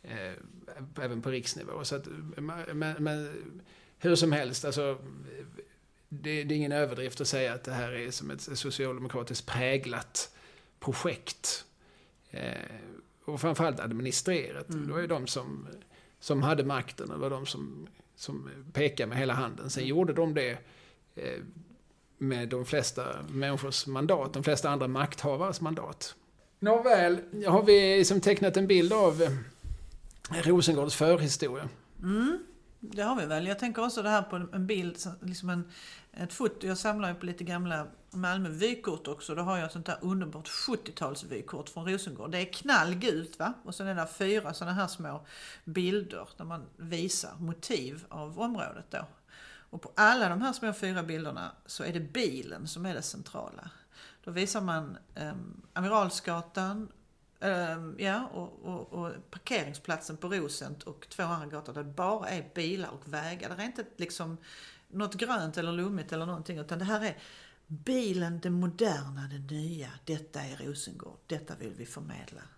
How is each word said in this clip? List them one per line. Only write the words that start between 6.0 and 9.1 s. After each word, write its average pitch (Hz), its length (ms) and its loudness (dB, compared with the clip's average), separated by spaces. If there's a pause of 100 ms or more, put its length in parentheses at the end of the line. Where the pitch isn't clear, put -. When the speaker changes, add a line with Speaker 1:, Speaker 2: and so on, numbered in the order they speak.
Speaker 1:
det, 151 340 -4
det 147 100 0
är 151 40 2
ingen 147 140 2
överdrift 131 500 0
att 131 60 2
säga 131 260 2
att 127 100 -8
det 127 80 -8
här 123 200 -2
är 120 200 -4
som 143 200 -6
ett 139 100 -8
socialdemokratiskt 127 1040 -4